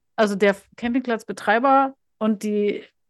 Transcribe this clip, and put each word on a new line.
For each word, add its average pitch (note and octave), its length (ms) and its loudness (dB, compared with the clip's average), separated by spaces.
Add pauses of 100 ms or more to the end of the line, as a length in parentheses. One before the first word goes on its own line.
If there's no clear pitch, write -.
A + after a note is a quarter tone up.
(160)
also G#3 180 0
der G3 200 2 (220)
Campingplatzbetreiber B3 1160 0 (240)
und G#3+ 240 -2
die G#3 420 -2 (260)